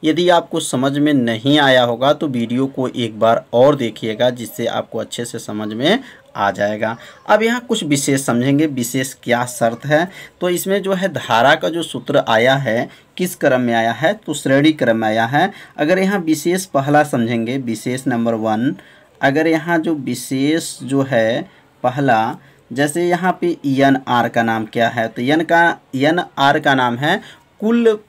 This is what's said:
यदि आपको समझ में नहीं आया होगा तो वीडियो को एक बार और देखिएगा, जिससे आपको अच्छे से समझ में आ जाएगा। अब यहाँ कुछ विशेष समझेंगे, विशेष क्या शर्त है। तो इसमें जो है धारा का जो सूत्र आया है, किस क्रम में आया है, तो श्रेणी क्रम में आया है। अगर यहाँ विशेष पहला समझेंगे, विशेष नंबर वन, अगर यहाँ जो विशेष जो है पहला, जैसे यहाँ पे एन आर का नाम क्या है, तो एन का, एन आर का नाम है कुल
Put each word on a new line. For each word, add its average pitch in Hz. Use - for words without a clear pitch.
यदि 156
आपको 170
समझ 139
में 147
नहीं 120
आया 131
होगा 120
तो 156
वीडियो 120
को 135
एक 110
बार 113
और 135
देखिएगा, 117
जिससे 120
आपको 107
अच्छे 110
से 117
समझ 107
में 156
आ 101
जाएगा। 110
अब 214
यहाँ 233
कुछ 233
विशेष 139
समझेंगे, 139
विशेष 131
क्या 117
शर्त 117
है। 156
तो 180
इसमें 190
जो 190
है 190
धारा 127
का 170
जो 165
सूत्र 135
आया 117
है, 120
किस 180
क्रम 131
में 120
आया 113
है, 139
तो 160
श्रेणी 143
क्रम 117
में 110
आया 113
है। 151
अगर 165
यहाँ 196
विशेष 170
पहला 147
समझेंगे, 120
विशेष 123
नंबर 117
वन, 110
अगर 139
यहाँ 165
जो 160
विशेष 139
जो 135
है 127
पहला, 123
जैसे 147
यहाँ 175
पे 175
एन 135
आर 120
का 117
नाम 113
क्या 113
है, 117
तो 117
एन 151
का, 170
एन 151
आर 143
का 147
नाम 123
है 156
कुल 226